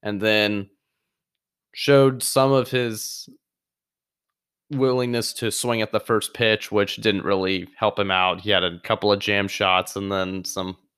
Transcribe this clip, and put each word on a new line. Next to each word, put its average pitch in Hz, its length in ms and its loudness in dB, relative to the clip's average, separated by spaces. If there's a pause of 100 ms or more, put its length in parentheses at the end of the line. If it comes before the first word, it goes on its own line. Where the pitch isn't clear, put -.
And 104 160 -6
then 104 520 0 (1040)
showed 135 480 4
some 135 280 2
of 131 200 2
his 120 580 -6 (1400)
willingness 127 640 0
to 113 180 -4
swing 117 300 -2
at 104 100 -6
the 107 80 0
first - 320 -2
pitch, 110 400 0
which 101 240 0
didn't 104 300 0
really 95 500 0
help 107 220 0
him 98 120 0
out. 92 300 2
He 98 80 -8
had 92 160 2
a 87 160 -4
couple 104 320 0
of 101 80 2
jam 101 260 0
shots 92 480 0
and 98 160 -6
then 95 360 -4
some 92 320 -8 (180)